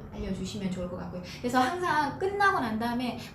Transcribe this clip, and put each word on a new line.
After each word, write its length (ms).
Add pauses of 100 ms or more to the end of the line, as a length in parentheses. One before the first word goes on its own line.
(120)
알려주시면 560
좋을 180
것 100
같고요. 240 (180)
그래서 200
항상 600
끝나고 400
난 180
다음에 400 (180)